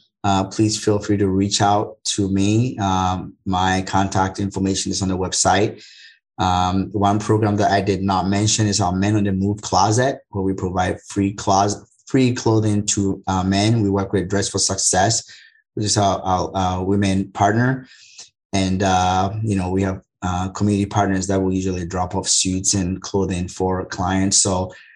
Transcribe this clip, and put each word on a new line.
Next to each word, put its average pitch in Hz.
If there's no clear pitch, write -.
Uh, 98
please -
feel 104
free 101
to 101
reach 98
out 104
to 98
me. 104
Um, 92
my 92
contact 95
information 95
is 92
on 95
the 95
website. 92
Um, 92
one 101
program 107
that 101
I 101
did 95
not 92
mention 104
is 101
our 90
Men 98
on 104
the 101
Move 98
Closet, 107
where 98
we 95
provide 92
free 101
closet, 98
free 127
clothing 107
to, 98
uh, 92
men. 104
We 98
work 98
with 92
Dress 101
for 98
Success, 95
which 110
is 104
our, 98
our, 90
our 92
women 98
partner. 123
And, 95
uh, 92
you 107
know, 90
we 95
have 95
uh, 90
community 101
partners 98
that 95
will 95
usually 92
drop 90
off 95
suits 92
and 92
clothing 90
for 92
clients. 95
So, 95